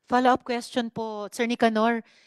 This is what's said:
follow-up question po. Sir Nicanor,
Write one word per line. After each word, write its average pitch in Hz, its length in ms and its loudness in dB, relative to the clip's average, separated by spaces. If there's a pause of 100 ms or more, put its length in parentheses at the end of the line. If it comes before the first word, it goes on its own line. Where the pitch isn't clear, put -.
follow-up 247 400 2
question 240 480 -4
po. 214 400 -8
Sir 233 160 -2
Nicanor, 226 560 2 (220)